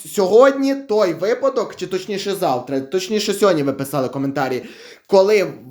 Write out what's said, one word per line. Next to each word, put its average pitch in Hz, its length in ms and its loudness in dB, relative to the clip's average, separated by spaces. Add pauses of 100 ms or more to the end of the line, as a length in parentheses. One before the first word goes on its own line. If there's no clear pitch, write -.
сьогодні 269 680 4
той 214 380 0
випадок, 233 640 -2
чи 180 120 -8
точніше 190 480 -6
завтра, 135 460 -2
точніше 196 520 -4
сьогодні 196 300 2
ви 139 100 -2
писали 131 360 -4
коментарі, 135 540 -4 (440)
коли 190 460 4 (180)